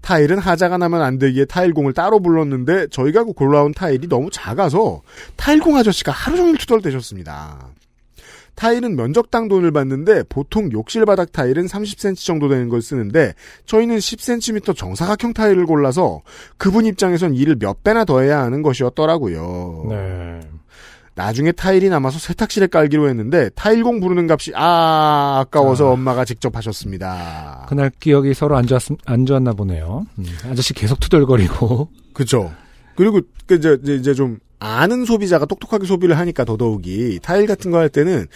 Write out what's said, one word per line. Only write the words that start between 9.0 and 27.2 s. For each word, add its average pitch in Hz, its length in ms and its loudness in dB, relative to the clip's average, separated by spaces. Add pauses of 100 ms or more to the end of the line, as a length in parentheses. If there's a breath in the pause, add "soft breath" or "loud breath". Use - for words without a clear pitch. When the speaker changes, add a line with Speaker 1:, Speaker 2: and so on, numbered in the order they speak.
Speaker 1:
돈을 180 220 2
받는데 147 580 2
보통 151 420 -4
욕실 110 340 0
바닥 190 280 2
타일은 151 340 0
삼십 202 320 -8
센티미터 196 240 -4
정도 156 240 -2
되는 127 220 0
걸 117 140 -2
쓰는데 117 500 0 (320 loud breath)
저희는 226 340 0
십 208 220 -8
센티미터 220 520 -4
정사각형 175 600 -4
타일을 196 320 2
골라서 143 560 0 (360 loud breath)
그분 220 280 2
입장에선 180 480 0
일을 143 260 2
몇 98 240 -4
배나 220 220 2
더 135 160 2
해야 143 200 2
하는 127 200 -2
것이었더라고요. 107 1300 -2
Speaker 2:
네. 92 500 -8 (800 loud breath)
Speaker 1:
나중에 113 360 -2
타일이 190 360 2
남아서 147 300 -2
세탁실에 190 480 -2
깔기로 151 400 2
했는데 127 480 0
타일공 233 460 2
부르는 175 280 0
값이, 156 240 0
아, 151 840 2
아까워서 135 480 2
Speaker 2:
아. 131 40 4
Speaker 1:
엄마가 127 340 0
직접 117 320 -6
하셨습니다. 95 1120 -10